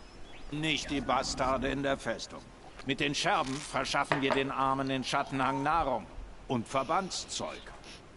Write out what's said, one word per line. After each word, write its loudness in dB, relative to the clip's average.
Nicht 0
die 2
Bastarde 2
in 0
der 2
Festung. -6
Mit 2
den 4
Scherben 2
verschaffen 2
wir 4
den 2
Armen 2
in 0
Schattenhang 2
Nahrung 2
und 0
Verbandszeug. -2